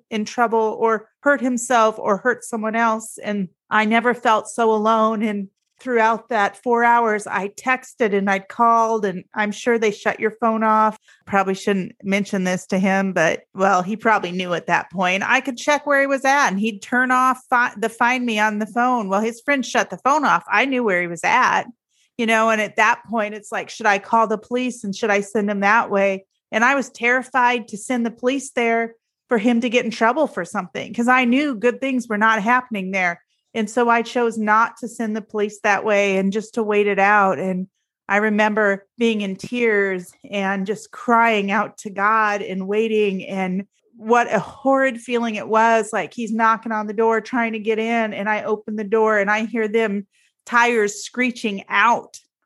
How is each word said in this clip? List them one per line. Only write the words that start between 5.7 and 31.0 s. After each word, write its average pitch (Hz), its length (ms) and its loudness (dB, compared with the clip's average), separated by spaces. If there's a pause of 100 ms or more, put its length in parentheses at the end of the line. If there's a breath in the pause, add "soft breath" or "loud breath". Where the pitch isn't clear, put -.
throughout 226 480 0
that 202 340 0
four 233 220 2
hours, 233 420 2
I 196 220 -4
texted 247 680 -2
and 196 140 0
I 196 80 2
called, 226 640 2
and 185 200 -6 (100)
I'm 208 160 -2
sure 233 260 -2
they 220 140 0
shut - 300 -4
your 220 100 0 (100)
phone 220 220 0
off. 214 340 2 (300 soft breath)
Probably 190 260 0
shouldn't 190 500 -2
mention 196 420 -2
this 185 240 -2
to 190 100 0
him, 196 340 2
but, 170 300 2 (120)
well, 190 280 2
he 208 140 -6
probably 208 340 0
knew 180 240 -4
at 160 140 -4
that - 240 0
point. 185 340 0
I 254 140 2
could 254 180 -8
check 294 260 0
where 285 160 2
he 277 60 2
was 269 180 -2
at, 269 240 2
and 196 120 -2
he'd 214 200 -4
turn 254 300 -2
off 254 400 2
fi-, 247 260 0
the 214 120 -2
Find 247 360 0
Me 220 140 -2
on 214 220 0
the 220 60 -4
phone. 240 420 0
Well, 196 120 0
his 226 240 -6
friend 277 220 0
shut 214 240 -2
the 180 80 -10
phone 285 260 0
off. 170 240 2
I 208 160 2
knew 254 200 -2
where 180 180 0
he 175 60 -4
was 170 160 -8
at, 175 400 2 (520)
you 240 80 -2
know, 226 260 2
and 214 120 0
at 202 140 -6
that 226 340 4
point, 214 240 -4
it's 208 160 -18
like, 190 180 -6
should - 180 -6
I 202 120 4
call 226 300 2
the 214 100 -2
police 247 460 -6
and 196 100 -6
should 214 160 -2
I 202 100 2
send 202 300 -2
him 202 100 -4
that 208 300 2
way? 196 340 0 (280)
And 220 120 2
I 277 120 2
was 262 120 -4
terrified 247 800 0
to 208 80 -10
send 233 300 -4
the 226 60 -6
police 262 400 -4
there 233 420 0 (340)
for 240 100 2
him 233 220 2
to 247 80 -2
get 233 160 0
in 226 60 -2
trouble 240 380 0
for 180 160 -8
something, - 500 -8
'cause 233 140 0